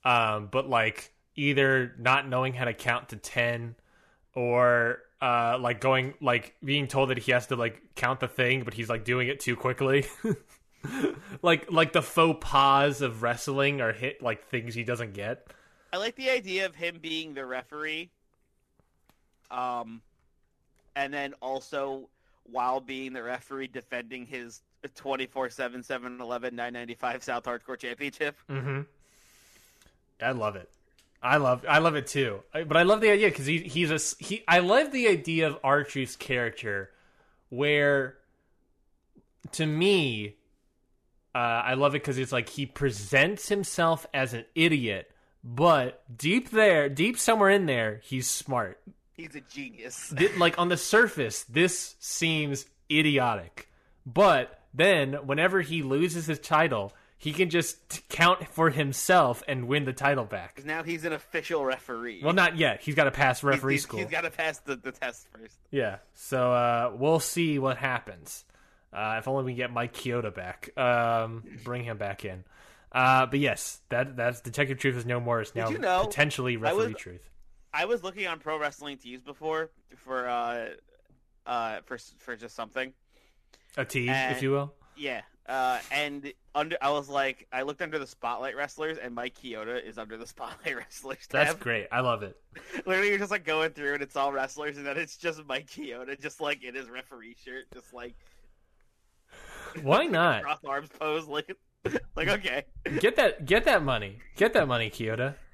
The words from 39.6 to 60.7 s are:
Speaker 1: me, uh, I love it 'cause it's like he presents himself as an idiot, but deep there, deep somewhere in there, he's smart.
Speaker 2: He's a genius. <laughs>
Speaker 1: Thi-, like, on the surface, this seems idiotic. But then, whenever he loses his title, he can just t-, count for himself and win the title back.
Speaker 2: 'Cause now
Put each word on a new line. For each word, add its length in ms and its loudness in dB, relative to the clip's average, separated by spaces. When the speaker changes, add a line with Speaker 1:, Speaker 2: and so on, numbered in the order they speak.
Speaker 1:
me, 680 2
uh, 20 0
I 360 2
love 220 4
it 60 0
'cause 160 -2
it's 140 -4
like 180 -2
he 160 -6
presents 840 2
himself 640 0
as 200 -2
an 120 -8
idiot, 560 2
but 600 4
deep 360 0
there, 380 8
deep 280 2
somewhere 320 6
in 160 6
there, 380 0
he's 260 -4
smart. 500 -4
Speaker 2:
He's 220 -16
a 60 -12
genius. 720 -12
<laughs> 40 -6
Speaker 1:
Thi-, 200 6
like, 200 4
on 120 2
the 80 0
surface, 680 2
this 560 0
seems 680 -2
idiotic. 800 2
But 560 4
then, 400 4
whenever 320 4
he 240 -2
loses 440 0
his 120 -2
title, 540 2
he 160 -6
can 160 2
just 400 -2
t-, 180 -10
count 400 4
for 220 4
himself 760 4
and 220 -2
win 160 2
the 80 -2
title 320 2
back. 320 -8
Speaker 2:
'Cause 100 -18
now 180 -6